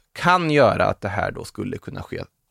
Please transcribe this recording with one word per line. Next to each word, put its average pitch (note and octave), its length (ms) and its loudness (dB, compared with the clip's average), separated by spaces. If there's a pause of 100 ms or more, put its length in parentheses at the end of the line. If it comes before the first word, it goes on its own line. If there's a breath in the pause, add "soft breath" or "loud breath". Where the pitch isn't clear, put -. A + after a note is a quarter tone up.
(120)
kan F3 380 2
göra A#2+ 360 4
att G2 140 -2
det G2+ 80 -6
här F#2+ 240 -4
då - 120 -12
skulle - 340 -8
kunna - 240 -12
ske - 200 -10 (280)